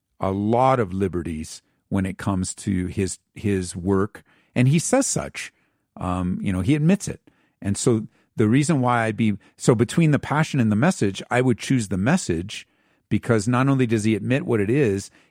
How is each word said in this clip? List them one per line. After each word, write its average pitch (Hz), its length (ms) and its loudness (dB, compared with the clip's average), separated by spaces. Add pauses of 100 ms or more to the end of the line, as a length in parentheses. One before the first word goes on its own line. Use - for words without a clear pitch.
(180)
a 98 120 -2
lot 117 500 2
of 92 120 -4
liberties 85 720 -4 (280)
when 98 160 -2
it 95 120 -8
comes 92 360 -4
to 92 320 -4
his, 90 320 -4 (160)
his 95 420 -4
work. 95 460 0 (320)
And 127 140 4
he 160 100 4
says 262 280 0
such. - 460 -8 (460)
Um, 90 420 -2
you 101 120 -2
know, 90 100 -2
he 123 120 2
admits 160 340 2
it. - 120 -10 (400)
And 98 160 -2
so 110 300 2 (300)
the 107 120 4
reason 135 320 2
why 123 240 2
I'd 110 120 -2
be, 107 200 0 (200)
so - 180 4
between 147 380 2
the 135 60 4
Passion 147 420 0
and 110 120 2
the 101 40 2
Message, 113 540 0
I 123 100 2
would 127 180 2
choose 120 300 0
the 95 100 -2
Message 98 680 -2 (420)
because 110 400 0
not 127 200 2
only 131 180 2
does 110 180 0
he 110 100 2
admit 123 320 -2
what 113 140 0
it 98 100 0
is, 110 400 0 (200)